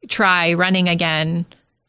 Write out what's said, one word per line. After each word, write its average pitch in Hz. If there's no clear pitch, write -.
try 180
running 180
again 165